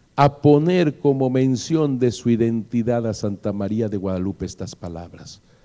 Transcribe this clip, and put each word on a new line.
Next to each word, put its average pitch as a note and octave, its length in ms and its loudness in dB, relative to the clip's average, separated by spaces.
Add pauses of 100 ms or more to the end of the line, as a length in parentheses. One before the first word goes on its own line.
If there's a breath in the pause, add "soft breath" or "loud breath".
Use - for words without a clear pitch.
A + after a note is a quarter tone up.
(200)
a C#3+ 220 4
poner D3+ 560 4
como C3+ 320 0
mención C3 680 0
de A#2+ 140 2
su - 160 -6
identidad A#2 800 0
a A2 80 -2
Santa G2+ 400 -6
María G#2 340 -4
de G2+ 80 -6
Guadalupe F#2 480 -4
estas F#2 320 -10
palabras. E2+ 640 -16 (240)